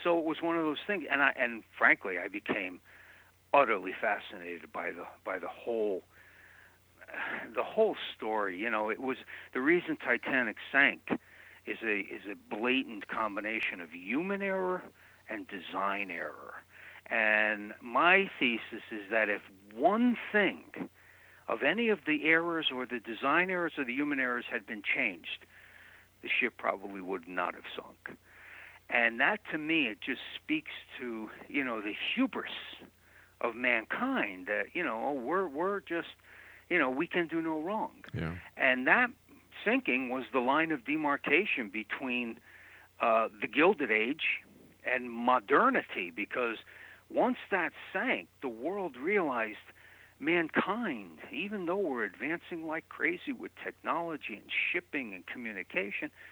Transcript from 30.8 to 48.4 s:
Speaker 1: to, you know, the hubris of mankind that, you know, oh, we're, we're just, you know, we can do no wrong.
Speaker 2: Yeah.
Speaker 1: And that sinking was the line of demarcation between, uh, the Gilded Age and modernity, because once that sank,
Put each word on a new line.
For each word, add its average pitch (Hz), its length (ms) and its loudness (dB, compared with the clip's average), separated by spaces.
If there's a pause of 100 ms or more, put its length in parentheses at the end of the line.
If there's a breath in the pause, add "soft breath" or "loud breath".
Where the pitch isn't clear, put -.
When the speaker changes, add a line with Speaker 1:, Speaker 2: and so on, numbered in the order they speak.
Speaker 1:
to, 113 300 -6 (180)
you 139 160 -2
know, 113 180 -4
the 101 120 -4 (200)
hubris - 380 0 (880 soft breath)
of 117 160 0
mankind 120 920 0
that, 104 260 2
you 175 100 -2
know, 113 240 -2
oh, 147 60 0
we're, 156 340 0
we're 180 320 -2
just, 170 300 -4 (600 loud breath)
you 175 80 4
know, 135 120 6
we 135 180 0
can 175 200 2
do 165 140 0
no 160 200 -2
wrong. 190 420 -4 (100)
Speaker 2:
Yeah. 82 220 -2 (200 loud breath)
Speaker 1:
And 131 320 2
that 233 220 6 (560)
sinking 135 440 2
was 127 220 -2
the 131 80 4
line 147 320 4
of 131 140 -2
demarcation 143 840 2
between, 117 680 -4 (640 loud breath)
uh, 113 280 4 (120)
the - 60 -2
Gilded 147 440 4
Age 113 520 0 (420)
and 123 260 -2
modernity, 127 1040 4
because 110 420 -2 (520 loud breath)
once 226 280 2 (120)
that 175 220 2 (200)
sank, 127 360 0 (140)